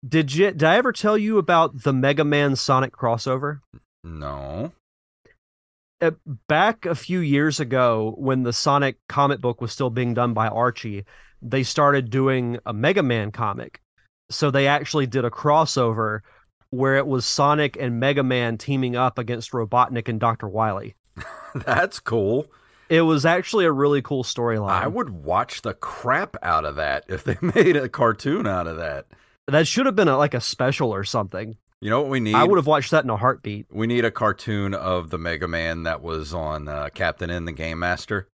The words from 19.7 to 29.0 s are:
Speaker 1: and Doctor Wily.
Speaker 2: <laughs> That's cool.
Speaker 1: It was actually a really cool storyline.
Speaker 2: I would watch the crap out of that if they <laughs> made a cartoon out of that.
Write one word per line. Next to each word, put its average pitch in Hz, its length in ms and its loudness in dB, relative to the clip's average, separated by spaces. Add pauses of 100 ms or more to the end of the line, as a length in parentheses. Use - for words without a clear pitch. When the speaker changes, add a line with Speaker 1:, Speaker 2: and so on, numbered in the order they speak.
Speaker 1:
and 113 140 -2
Doctor 117 260 0
Wily. 104 480 -2 (320)
Speaker 2:
<laughs> - 280 -18
That's 131 440 -2
cool. 117 480 0 (420)
Speaker 1:
It 160 140 4
was 160 240 4
actually 180 380 2
a 160 80 4
really 143 280 2
cool 131 220 -4
storyline. 113 480 -2
Speaker 2:
I 90 160 0
would 175 240 -4
watch 90 520 -4
the 101 120 -6
crap - 680 -4
out 80 220 0
of 71 120 -6
that 73 320 -2
if 90 160 -8
they - 140 -2
<laughs> - 40 -6
made 175 340 4
a 131 120 0
cartoon 135 580 0
out 90 220 -2
of 82 80 -8
that. 73 300 -8 (420)